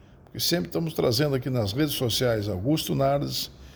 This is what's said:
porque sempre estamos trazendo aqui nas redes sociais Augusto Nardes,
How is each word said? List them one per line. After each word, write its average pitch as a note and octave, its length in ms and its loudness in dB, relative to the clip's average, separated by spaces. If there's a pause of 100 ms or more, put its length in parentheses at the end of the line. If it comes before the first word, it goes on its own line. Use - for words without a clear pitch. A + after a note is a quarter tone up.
(260)
porque - 160 -8
sempre F3 260 0
estamos E3 260 -2
trazendo C3+ 400 2
aqui C3 160 0
nas A2+ 220 0
redes C#3 220 0
sociais A2+ 560 0
Augusto B2+ 440 0
Nardes, C3+ 560 0 (260)